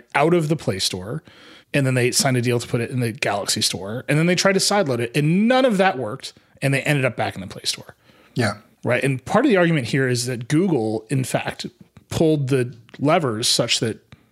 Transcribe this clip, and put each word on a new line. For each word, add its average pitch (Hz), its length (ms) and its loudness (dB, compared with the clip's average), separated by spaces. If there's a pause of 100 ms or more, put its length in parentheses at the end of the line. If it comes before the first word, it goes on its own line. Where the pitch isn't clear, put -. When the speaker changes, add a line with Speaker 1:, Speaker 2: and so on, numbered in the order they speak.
(160)
Speaker 1:
out 156 180 4
of 165 140 2
the 160 80 2
Play 104 240 -4
Store, 101 420 -6 (520)
and 143 120 2
then 131 80 2
they 123 180 2
signed 127 260 2
a 123 40 2
deal 120 180 0
to - 80 -6
put 120 140 -2
it 117 80 -4
in 127 120 -4
the 117 100 -2
Galaxy 104 500 -2
Store, 107 460 -4
and 147 100 2
then 160 80 4
they 180 100 2
tried 190 180 2
to 190 60 2
sideload 180 400 0
it, 120 160 -6
and 165 320 2
none 262 180 4
of 220 120 2
that 190 200 2
worked, 120 360 -8 (280)
and 139 120 2
they 131 100 2
ended 143 200 2
up 127 140 -2
back 107 180 -4
in 98 60 -10
the 92 60 -12
Play - 180 -16
Store. - 300 -8 (380)
Speaker 2:
Yeah. 104 240 -2 (260)
Speaker 1:
Right? 120 200 0
And 135 200 -2
part 240 220 2
of 277 60 4
the 190 60 6
argument 165 300 2
here 135 200 0
is 120 180 -2
that 123 220 -6
Google, 139 600 0
in 135 140 0
fact, - 440 -6 (420)
pulled 156 380 2
the 127 280 0 (240)
levers 135 480 0
such - 320 0
that 110 220 -4 (300)